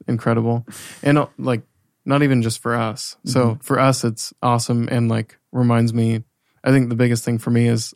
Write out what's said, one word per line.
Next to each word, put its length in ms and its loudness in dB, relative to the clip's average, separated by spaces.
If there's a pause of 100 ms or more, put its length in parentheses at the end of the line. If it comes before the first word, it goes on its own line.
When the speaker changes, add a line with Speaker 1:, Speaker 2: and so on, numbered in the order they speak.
Speaker 1:
incredible. 580 0 (360)
And, 160 2
uh, 80 0 (120)
like, 240 -2 (420)
not 180 0
even 200 2
just 180 -4
for 140 -2
us. 500 -6
So 260 2
Speaker 2:
Mm-hmm. 100 -4
Speaker 1:
for 200 -2
us, 240 2
it's 280 -6 (100)
awesome 480 0
and, 180 0
like, 300 -4 (140)
reminds 400 2
me, 320 0 (400)
I 60 2
think 180 4
the 80 -4
biggest 280 0
thing 140 0
for 120 -4
me 180 4
is 280 -2